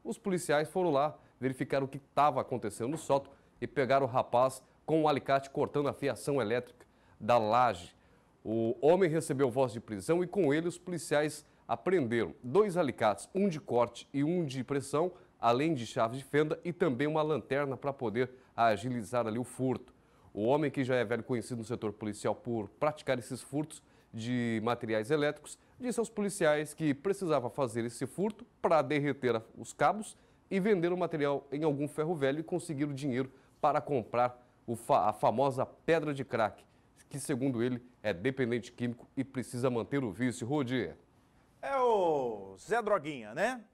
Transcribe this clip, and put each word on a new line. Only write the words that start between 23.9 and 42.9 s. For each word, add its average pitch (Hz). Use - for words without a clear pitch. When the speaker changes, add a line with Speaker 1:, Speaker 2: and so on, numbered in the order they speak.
Speaker 1:
de 113
materiais 110
elétricos, 147
disse 247
aos 220
policiais 156
que 151
precisava 156
fazer 117
esse 120
furto 202
pra 165
derreter 139
a, 110
os -
cabos 190
e 196
vender 180
o 180
material 147
em 147
algum 143
ferro 156
velho 139
e 160
conseguir 160
o 143
dinheiro 131
para 147
comprar 123
o 120
fa-, 107
a 107
famosa 127
pedra 156
de 135
crack, 110
que 143
segundo 127
ele 123
é 107
dependente 117
químico 120
e 135
precisa 127
manter 123
o 107
vício. 113
Rodi. 123
Speaker 2:
É 277
o 143
Zé 220
Droguinha, 143